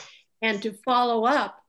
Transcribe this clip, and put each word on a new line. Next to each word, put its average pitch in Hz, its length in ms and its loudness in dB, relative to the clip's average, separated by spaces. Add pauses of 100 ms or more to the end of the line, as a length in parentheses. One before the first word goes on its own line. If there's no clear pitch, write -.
(400)
And 214 220 -2
to 220 100 -4
follow 240 520 0
up, 247 440 -2